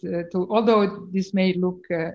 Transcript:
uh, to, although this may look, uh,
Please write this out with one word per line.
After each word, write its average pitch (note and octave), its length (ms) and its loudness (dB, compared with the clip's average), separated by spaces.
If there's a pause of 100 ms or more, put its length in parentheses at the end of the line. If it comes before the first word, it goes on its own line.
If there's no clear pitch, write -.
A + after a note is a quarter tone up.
uh, F3 260 -4
to, F#3 180 -2
although G#3+ 640 2
this F#3+ 220 -2
may F#3+ 200 4
look, F3+ 280 -2 (100)
uh, E3 240 -4